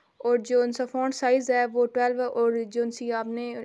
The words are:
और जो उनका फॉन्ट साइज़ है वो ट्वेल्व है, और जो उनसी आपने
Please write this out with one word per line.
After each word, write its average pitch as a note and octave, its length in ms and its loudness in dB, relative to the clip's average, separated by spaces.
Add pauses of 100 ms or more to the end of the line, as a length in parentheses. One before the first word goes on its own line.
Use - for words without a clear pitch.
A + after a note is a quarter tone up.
(260)
और A#3+ 160 2
जो B3 220 2
उनका A#3+ 220 -2
फॉन्ट C4 280 -2
साइज़ B3+ 380 2
है B3 140 4
वो A#3+ 200 2
ट्वेल्व B3 360 0
है, B3 60 0
और A#3 360 0
जो A3+ 200 -2
उनसी A#3 280 -4
आपने A#3 420 -6 (120)